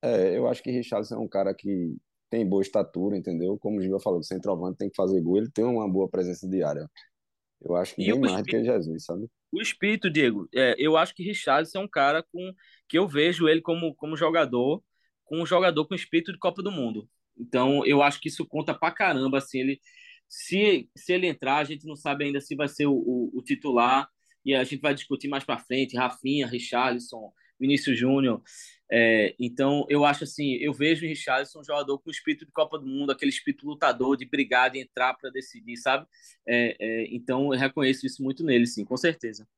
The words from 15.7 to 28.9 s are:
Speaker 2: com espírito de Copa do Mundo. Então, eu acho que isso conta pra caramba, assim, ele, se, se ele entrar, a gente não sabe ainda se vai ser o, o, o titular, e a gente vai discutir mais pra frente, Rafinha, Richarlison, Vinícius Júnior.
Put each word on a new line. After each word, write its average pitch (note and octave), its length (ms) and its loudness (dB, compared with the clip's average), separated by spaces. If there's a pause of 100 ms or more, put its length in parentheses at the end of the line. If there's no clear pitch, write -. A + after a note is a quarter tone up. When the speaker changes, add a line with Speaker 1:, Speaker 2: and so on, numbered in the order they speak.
Speaker 2:
com F#3 80 -6
espírito E3+ 380 -2
de - 60 -16
Copa F#3 220 -2
do G3 100 -4
Mundo. A2+ 380 -6 (280)
Então, B2+ 480 2
eu C#3+ 180 6
acho C#3+ 160 2
que D#3+ 100 -6
isso D3 180 -6
conta D3+ 260 -4
pra E3 180 0
caramba, C#3 480 0
assim, C3 220 -6
ele, C3+ 180 -2 (480)
se, F#3+ 680 0
se - 180 -2
ele F#3 140 2
entrar, C#3 300 0
a D3+ 60 0
gente D3+ 240 -10
não D3+ 80 -12
sabe C#3+ 300 -4
ainda C#3+ 160 -2
se C#3 140 -8
vai C#3+ 120 -2
ser D3 200 0
o, C#3 60 4
o, B2 420 0
o B2+ 80 -6
titular, C3 680 2 (360)
e C3+ 100 2
a B2+ 80 2
gente C3+ 180 -6
vai D3 120 2
discutir C#3 340 -6
mais C#3 160 -4
pra B2+ 140 -4
frente, B2+ 400 -2
Rafinha, C3 500 -2
Richarlison, A#2+ 840 -4 (280)
Vinícius C#3 380 2
Júnior. B2+ 440 2 (500)